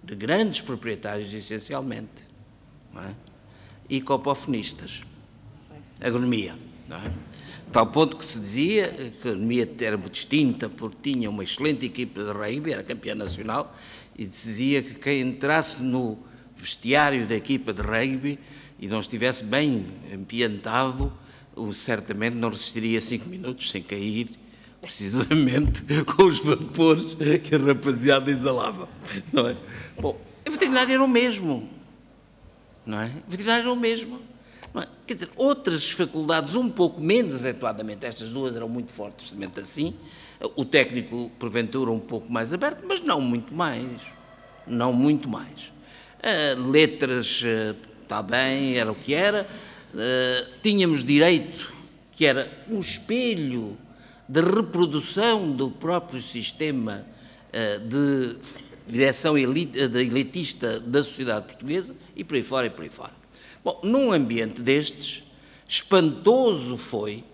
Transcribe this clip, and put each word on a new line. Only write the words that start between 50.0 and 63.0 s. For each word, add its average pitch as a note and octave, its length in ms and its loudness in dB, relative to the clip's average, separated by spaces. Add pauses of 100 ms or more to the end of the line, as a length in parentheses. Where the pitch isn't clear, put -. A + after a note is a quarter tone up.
tínhamos F3+ 440 4
direito, D3 680 4 (440)
que D#3 100 4
era C3 240 4 (180)
um G#3+ 120 -2
espelho D#3 960 -2 (520)
de D3 120 4
reprodução F#3 1120 2
do C3 180 0
próprio E3 500 -4
sistema, A#2 840 -4 (460)
ah, G#2 260 0
de B2+ 580 0 (520)
direção C#3 500 4
eli-, C#3 280 2
de B2 340 2
elitista B2 800 0
da A#2+ 240 2
sociedade A#2 420 -4
portuguesa, F3+ 480 -6 (220)
e - 80 -8
por D#3 100 -8
aí B2 80 2
fora, B2+ 240 0
e G#2 40 -2
por E2 120 -14
aí D2+ 80 -12
fora. - 360 -16 (400)